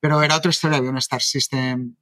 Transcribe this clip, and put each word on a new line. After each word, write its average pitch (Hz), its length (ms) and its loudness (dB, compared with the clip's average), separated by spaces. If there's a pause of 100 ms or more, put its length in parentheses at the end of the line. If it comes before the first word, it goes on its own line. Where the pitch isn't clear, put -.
Pero 151 220 2
era 151 140 4
otra 170 140 2
historia, 156 280 2
había 127 120 0
un 131 80 -2
star 127 240 -4
system 127 800 -2